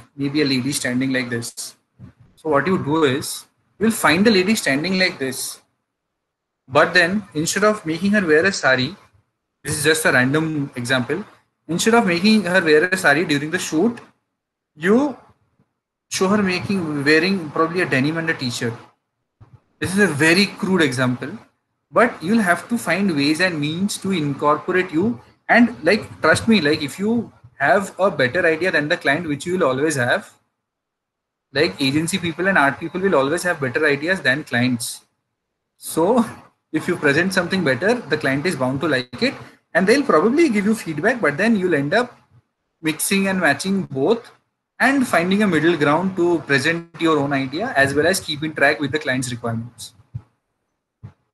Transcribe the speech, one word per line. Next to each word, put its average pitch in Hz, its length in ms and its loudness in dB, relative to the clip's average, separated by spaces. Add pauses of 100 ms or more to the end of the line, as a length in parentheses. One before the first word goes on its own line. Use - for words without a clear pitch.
(160)
maybe 143 260 -2
a 143 40 2
lady 135 260 0
standing 131 400 -2
like 127 180 -4
this. - 460 -8 (600)
So - 140 -8
what 139 160 2
you 185 120 2
do 147 260 0
is 131 420 -2 (320)
you'll 220 140 2
find 170 340 2
the 233 60 6
lady 190 240 2
standing 165 420 -2
like 180 220 -2
this, - 420 -8 (1040)
but 160 260 4
then 180 400 2
instead 165 300 -2
of 208 220 0
making 165 260 -2
her 208 140 2
wear 156 200 4
a 196 60 2
sari, 131 440 0 (680)
this 147 140 -6
is 135 60 -4
just 156 220 2
a - 60 4
random 143 640 0
example, 131 480 -2 (440)
instead 180 260 0
of 233 120 4
making 190 380 2
her 180 180 2
wear 156 240 4
a 185 120 -2
sari 160 280 2
during 151 260 -2
the 170 80 -4
shoot, 160 400 -2 (760)
you 226 420 0 (920)
show - 180 -2
her 208 160 2
making, 180 600 -4
wearing 156 480 2
probably 165 300 0
a 170 40 0
denim 143 320 0
and 160 120 -2
a 160 40 -2
t-shirt. 120 400 -6 (1040)
This 160 140 -4
is 196 60 2
a 202 80 6
very 165 380 4
crude 185 360 0
example, 131 560 -2 (540)
but 214 300 2
you'll 214 200 2
have 180 280 0
to 240 80 -2
find 185 380 0
ways 147 260 0
and 175 180 0
means 165 380 -4
to 196 140 -6
incorporate 151 800 -2
you. 196 280 -2 (300)
And, 226 340 4
like, 202 380 -2
trust - 260 2
me, 214 140 4
like, 151 200 0
if 139 180 -8
you 220 320 -2 (280)
have 185 400 0
a 190 100 2
better 156 360 0
idea 165 260 0
than 147 160 0
the 170 100 0
client, 147 300 -2
which 143 180 -6
you 180 120 -2
will 151 80 2
always 143 300 0
have, 139 360 -2 (1200)
like, 156 280 -2
agency 156 360 -2
people 170 300 -4
and 190 100 2
art 139 220 2
people 170 220 -8
will 190 140 2
always 147 280 0
have 175 160 -2
better 139 260 -2
ideas 151 360 0
than 139 220 0
clients. 123 640 -2 (720)
So 214 480 0 (220)
<laughs> - 240 -20
if 156 160 -4
you 175 80 -2
present 160 380 0
something 180 300 -2
better, 151 320 0
the 156 220 -4
client 143 280 -2
is 180 100 -2
bound 147 260 -2
to 170 60 -2
like 127 340 -4
it, 262 120 0 (400)
and 185 140 2
they'll 269 160 4
probably 233 460 4
give 202 160 0
you 220 100 2
feedback, 196 440 -4
but 143 180 0
then 220 180 2
you'll 180 200 0
end 143 180 -2
up 240 240 -2 (640)
mixing 190 460 -2
and 190 120 -2
matching 180 440 0
both 147 480 -2 (480)
and 254 280 2
finding 185 340 0
a 214 60 4
middle 165 300 2
ground 160 400 0
to 170 220 0
present 156 500 -2 (100)
your 160 180 2
own 143 140 -2
idea 135 460 -4
as 135 160 2
well 147 120 2
as 190 140 2
keeping 156 340 -8
track 143 280 2
with 135 100 -4
the 151 80 -4
client's 127 320 -4
requirements. 117 640 -8 (1400)